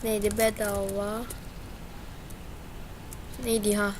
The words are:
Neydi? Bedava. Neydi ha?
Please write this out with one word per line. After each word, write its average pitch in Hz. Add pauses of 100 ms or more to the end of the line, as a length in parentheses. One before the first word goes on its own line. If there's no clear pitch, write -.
Neydi? 214
Bedava. 208 (2250)
Neydi 214
ha? 208